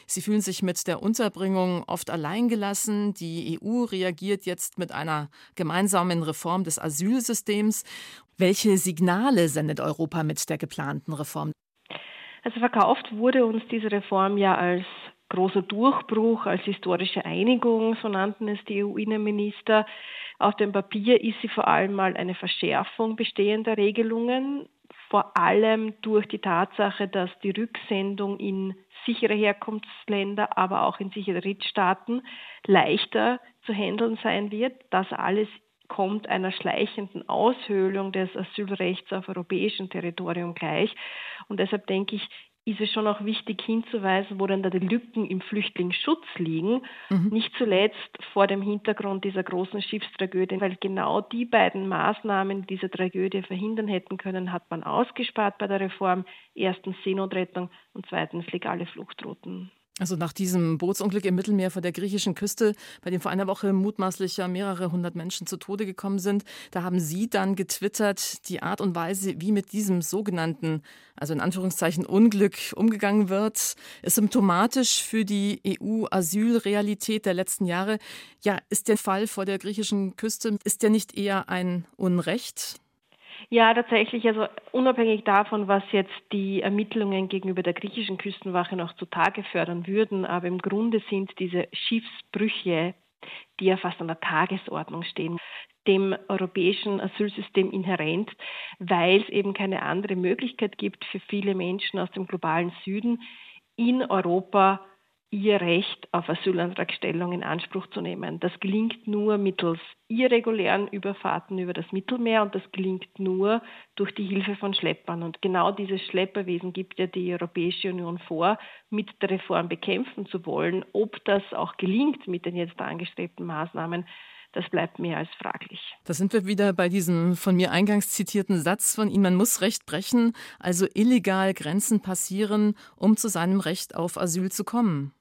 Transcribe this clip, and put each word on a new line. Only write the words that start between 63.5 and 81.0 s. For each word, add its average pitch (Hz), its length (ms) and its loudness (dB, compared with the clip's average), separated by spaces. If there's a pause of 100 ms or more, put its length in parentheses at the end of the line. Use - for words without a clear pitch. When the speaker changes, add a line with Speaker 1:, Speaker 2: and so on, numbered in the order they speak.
Speaker 1:
mutmaßlich 190 640 0
ja 185 100 -2
mehrere 180 460 -2
hundert 175 240 -2
Menschen 170 320 -8
zu 185 80 -4
Tode 202 300 -6
gekommen 196 340 -4
sind, 202 240 0 (260)
da 175 140 -4
haben 180 160 2
Sie 175 280 -2
dann 190 280 0
getwittert, 202 920 -2
die 180 140 -6
Art 185 180 -2
und 190 140 0
Weise, 185 460 -4
wie 185 100 0
mit 202 220 0
diesem 196 280 2
sogenannten, 165 800 -2 (340)
also 160 180 -4
in 156 60 -2
Anführungszeichen 180 640 0
Unglück 208 480 6 (220)
umgegangen 208 520 2
wird, 208 460 0 (280)
ist - 120 0
symptomatisch 208 880 4
für 220 220 0
die 202 400 0
E-U-Asylrealität 208 1600 0
der 185 80 2
letzten 185 300 -2
Jahre. 190 340 0 (460)
Ja, 202 140 2 (120)
ist - 160 -4
der 214 120 6
Fall 202 280 0
vor 196 200 -4
der 196 120 -2
griechischen 196 560 -2
Küste, 214 480 -2
ist - 220 0
der 214 60 6
nicht - 280 2